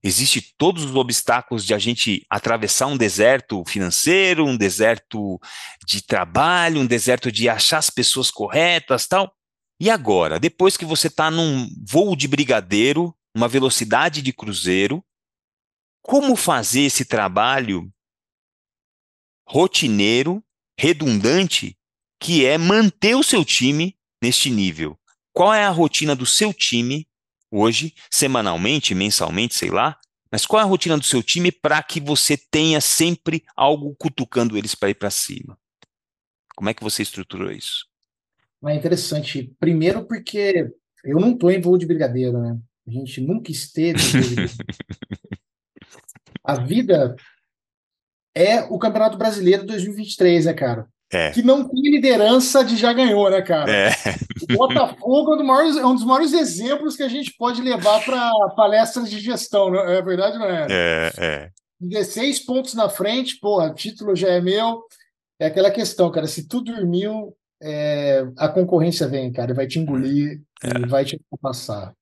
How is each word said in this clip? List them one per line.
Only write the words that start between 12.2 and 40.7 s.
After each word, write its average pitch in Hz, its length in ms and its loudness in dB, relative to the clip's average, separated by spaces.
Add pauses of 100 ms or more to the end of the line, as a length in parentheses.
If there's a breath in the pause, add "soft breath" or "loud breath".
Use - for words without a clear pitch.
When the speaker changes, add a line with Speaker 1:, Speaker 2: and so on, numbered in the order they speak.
Speaker 1:
brigadeiro, 131 840 0 (220)
uma 117 120 0
velocidade 131 760 0
de 131 100 -4
cruzeiro, 101 720 -2 (960)
como 269 360 2
fazer 127 460 0
esse 135 240 0
trabalho 104 840 -2 (1600)
rotineiro, 135 960 2 (340)
redundante, 147 1000 0 (460)
que 151 240 2
é 139 100 4
manter 202 600 2
o 277 80 2
seu 214 200 2
time 147 520 0 (260)
neste 123 280 0
nível? 82 500 -2 (320)
Qual 196 220 2
é 214 100 2
a 202 60 2
rotina 160 440 0
do 127 120 -4
seu 208 280 0
time 123 540 -2 (420)
hoje, 113 440 0 (180 soft breath)
semanalmente, 113 840 0
mensalmente, 95 640 -2
sei 90 140 -4
lá, 120 280 -2 (320)
mas - 160 -4
qual 214 140 2
é 220 40 2
a 202 40 0
rotina 170 300 0
do 143 80 -4
seu 123 180 0
time 175 300 0
pra 151 280 0
que - 200 -8
você 143 340 0
tenha 156 460 0
sempre 165 640 -2 (100)
algo 143 420 0
cutucando 120 600 -4
eles 101 180 -6
pra 101 140 -2
ir 104 60 -2
pra 101 140 -6
cima? - 480 -8 (960)
Como 101 160 -4
é 113 40 -4
que - 100 -12
você 107 180 -6
estruturou 95 480 -8
isso? - 360 -12 (800)
Speaker 2:
É 151 100 -2
interessante. 151 840 -4
Primeiro 170 480 0
porque 196 640 -2 (360)